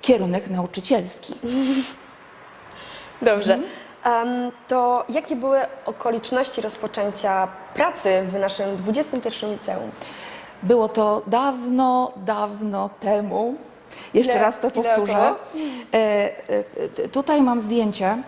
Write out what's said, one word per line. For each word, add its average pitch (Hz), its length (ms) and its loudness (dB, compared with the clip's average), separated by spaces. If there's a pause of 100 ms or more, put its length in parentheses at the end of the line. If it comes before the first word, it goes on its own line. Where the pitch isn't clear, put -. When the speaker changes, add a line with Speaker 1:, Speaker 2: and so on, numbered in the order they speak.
Speaker 1:
kierunek 190 480 2
nauczycielski. 185 840 -2 (1900)
Speaker 2:
Dobrze. 214 320 4
Speaker 1:
Mhm. 277 160 -2 (340)
Speaker 2:
Em, 247 480 0 (160)
to 247 420 2
jakie 302 260 -2
były 269 240 2 (260)
okoliczności 233 760 -2
rozpoczęcia 202 880 -2 (260)
pracy 190 560 2
w 196 100 -4
naszym 196 360 -2
dwudziestym 233 460 -2
pierwszym 220 300 -6
liceum? 190 400 -8 (720)
Speaker 1:
Było 220 260 6
to 214 380 2
dawno, 254 880 2
dawno 208 720 -2 (100)
temu. 208 560 0 (580)
Jeszcze 247 200 6
Speaker 2:
Ile, 233 80 4
Speaker 1:
raz 220 180 2
to 233 160 0
Speaker 2:
ile 226 80 0
Speaker 1:
powtórzę. 214 300 2
Speaker 2:
około? 240 220 4 (580)
Speaker 1:
E, 220 40 6 (520)
e, - 140 0 (260)
t-, - 200 -4
tutaj 294 320 2
mam 240 180 4
zdjęcie. 214 580 0 (100)